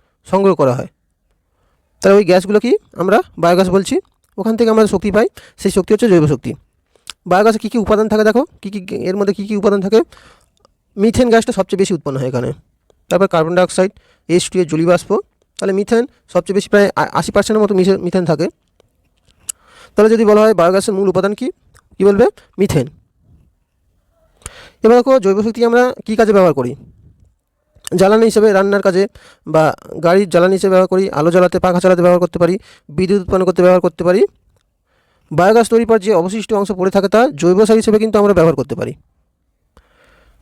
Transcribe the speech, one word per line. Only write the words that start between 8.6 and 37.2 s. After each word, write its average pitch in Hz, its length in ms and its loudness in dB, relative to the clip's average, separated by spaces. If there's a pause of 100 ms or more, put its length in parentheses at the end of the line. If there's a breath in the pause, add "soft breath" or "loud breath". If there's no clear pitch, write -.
কী 196 80 -12
কী, 196 260 -10
এর 185 220 -6
মধ্যে 202 160 -2
কী 202 140 -10
কী 214 80 -4
উপাদান 202 260 0
থাকে? 196 200 2 (960 soft breath)
মিথেন 233 320 2
গ্যাসটা 226 240 0
সবচেয়ে 190 240 -4
বেশি 196 160 -2
উৎপন্ন 139 260 -6
হয় 127 80 -4
এখানে, 127 260 -6 (560)
তারপর 180 180 0
কার্বন 165 280 -2
ডাইঅক্সাইড, 185 360 0 (360)
এইচ 175 220 0
টু 185 100 -2
এর 170 80 -2
জলীয় 160 200 -2
বাষ্প। 180 320 0 (400)
তাহলে 190 140 -4
মিথেন 226 320 -2 (280)
সবচেয়ে 180 220 -4
বেশি, - 140 -4
প্রায় 202 260 2
আ-, 151 180 -2
আশি 160 180 -4
পার্সেন্টের 214 320 0
মতো 202 120 -2
মিথে-, 190 240 0
মিথেন 180 260 -4
থাকে। 165 240 -2 (1500 loud breath)
তাহলে 220 180 2
যদি 226 120 2
বলা 214 160 4
হয় 220 120 4
বায়োগ্যাসের 185 400 0
মূল 190 160 -2
উপাদান 190 240 -2
কী, 262 180 -8 (460)
কী 190 80 0
বলবে? 202 220 4 (320 soft breath)
মিথেন। 143 280 -2 (2000 loud breath)
এবার 233 140 6
দেখো 262 220 2
জৈব 196 220 0
শক্তি 233 240 -2
আমরা 247 280 0 (120)
কী 220 100 -6
কাজে 220 180 2
ব্যবহার 180 200 4
করি? 123 220 -6 (1200)
জ্বালানি 208 300 2
হিসেবে 214 280 2
রান্নার 196 280 0
কাজে 196 260 0 (400 soft breath)
বা 156 280 0 (280)
গাড়ির 185 260 0
জ্বালানি 180 240 2
হিসেবে 190 160 -2
ব্যবহার 185 180 2
করি, 185 220 -2
আলো 156 220 -2
জ্বালাতে, 180 280 2
পাখা 180 200 0
চালাতে 180 220 2
ব্যবহার 175 180 4
করতে 175 200 -4
পারি, 175 200 0 (300 soft breath)
বিদ্যুৎ 185 320 -2
উৎপন্ন 185 240 -2
করতে 185 160 0
ব্যবহার 180 200 4
করতে 175 220 -4
পারি। 185 220 2 (1040)
বায়োগ্যাস 202 380 2
তৈরির 226 180 0
পর 220 120 2
যে 202 140 -2
অবশিষ্ট 190 400 -4
অংশ 202 180 -2
পড়ে 185 200 -4
থাকে 196 180 0
তা 220 200 2